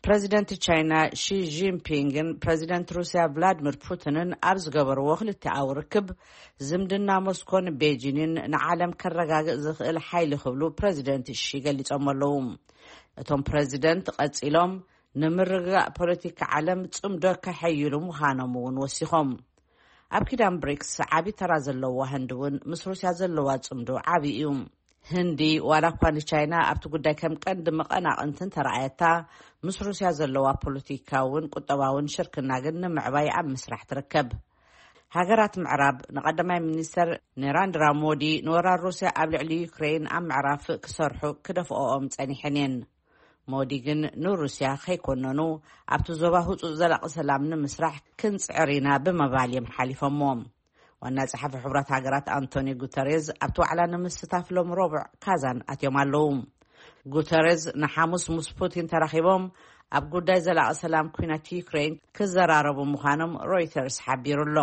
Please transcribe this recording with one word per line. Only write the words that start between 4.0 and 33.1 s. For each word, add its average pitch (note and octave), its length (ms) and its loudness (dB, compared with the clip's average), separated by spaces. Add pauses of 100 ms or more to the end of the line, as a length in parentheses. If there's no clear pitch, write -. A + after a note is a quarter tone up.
ኣብ F#3 160 4
ዝገበርዎ C#3+ 580 2
ክልቲኣዊ C#3+ 580 -2
ርክብ F#3+ 340 0 (520)
ዝምድና F#3+ 500 -2 (100)
ሞስኮን F#3+ 540 0
ቤጂንን C#3+ 600 2 (160)
ንዓለም E3+ 440 0
ከረጋግእ D#3+ 680 0
ዝኽእል D#3 400 -2
ሓይሊ D#3 400 0
ክብሉ C#3 340 -2
ፕረዚደንት C#3 600 -2
ሺ - 260 -6
ገሊጾም C#3 460 -2
ኣለዉ። C#3+ 280 2 (840)
እቶም C#3 260 -2
ፕረዚደንት D3 680 0
ቀጺሎም D3+ 600 2 (420)
ንምርግጋእ F3+ 760 2
ፖለቲካ F3 460 -2 (100)
ዓለም F3 400 0
ጽምዶ F#3 360 -4 (120)
ከሐይሉ D#3 640 -2
ምዃኖም C#3 540 -2
እውን B2+ 220 -4
ወሲኾም። C3+ 520 0 (840)
ኣብ G#3 140 2
ኪዳን G3+ 320 2
ብሪክስ C#3+ 360 -4 (140)
ዓቢ E3 260 2
ተራ F3 260 0
ዘለዋ C3 460 -2
ህንዲ C3 260 -6
እውን C#3 320 -4
ምስ - 200 -8
ሩስያ F#3+ 300 -2
ዘለዋ E3+ 360 0 (100)
ጽምዶ A#2+ 300 -8 (160)
ዓቢ E3 260 2
እዩ። C#3+ 180 -2 (560)
ህንዲ E3+ 360 0 (180)
ዋላ D#3 280 4
እኳ D#3+ 220 0
ንቻይና D3+ 520 0
ኣብቲ - 280 2
ጉዳይ D3+ 260 0
ከም D#3+ 240 -2
ቀንዲ F#3 320 -2
መቐናቕንትን D#3+ 800 -2
ተረኣየታ፣ C3+ 500 -2 (600)
ምስ F#3+ 200 -6
ሩስያ G3 300 -2
ዘለዋ C#3 360 0 (100)
ፖለቲካውን C3+ 920 -2
ቁጠባውን C#3 580 0
ሽርክና C#3+ 520 -4
ግን D#3 200 -4
ንምዕባይ D3 500 0